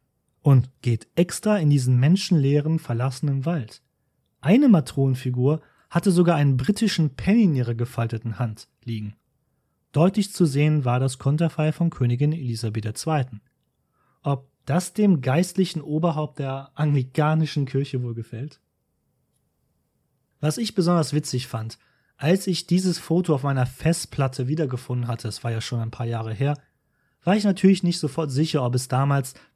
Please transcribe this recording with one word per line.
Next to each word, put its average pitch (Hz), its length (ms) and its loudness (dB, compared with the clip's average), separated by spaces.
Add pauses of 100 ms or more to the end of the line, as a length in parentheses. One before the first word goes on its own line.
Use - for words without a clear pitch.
(420)
und 131 280 6 (120)
geht 117 340 -2
extra 202 440 0
in 156 100 2
diesen 127 280 4
menschenleeren, 147 800 2
verlassenen 135 680 -4
Wald. 156 360 -6 (600)
Eine 247 260 4
Matronenfigur 135 920 2 (280)
hatte 180 220 0
sogar 170 240 4
einen 143 220 2
britischen 170 540 0
Penny 220 320 2
in 165 120 2
ihrer 120 180 -2
gefalteten 113 640 -6
Hand 110 300 -6 (160)
liegen. 107 320 -8 (800)
Deutlich 190 400 2
zu 175 120 2
sehen 147 380 2
war 123 160 0
das 131 200 -2
Konterfei 156 520 0
von 170 180 0
Königin 127 440 0
Elisabeth 113 500 -6
der 107 120 -8
Zweiten. 131 460 -4 (800)
Ob 139 280 -4 (140)
das 175 280 -2
dem 196 280 4
geistlichen 165 600 0
Oberhaupt 151 580 -2
der 135 360 -8
anglikanischen 151 880 0
Kirche 135 380 -4
wohl 120 100 -6
gefällt? 117 460 -12 (1800)
Was 151 180 0
ich 226 180 -6
besonders 170 380 2
witzig 143 340 -4
fand, 110 320 -10 (380)
als 190 300 0
ich 180 200 -4
dieses 185 320 0
Foto 170 340 0
auf 131 100 0
meiner 135 220 0
Festplatte 131 840 -4
wiedergefunden 127 580 -4
hatte, 113 220 -6
es - 140 -12
war 120 80 -4
ja 113 100 -4
schon 120 180 -6
ein 117 120 -6
paar 120 140 -8
Jahre 113 280 -6
her, 143 240 -2 (640)
war 196 140 2
ich 208 80 0
natürlich 190 380 4
nicht 175 140 0
sofort 151 320 -4
sicher, 139 360 0
ob 123 100 0
es 127 140 -2
damals 139 460 0 (200)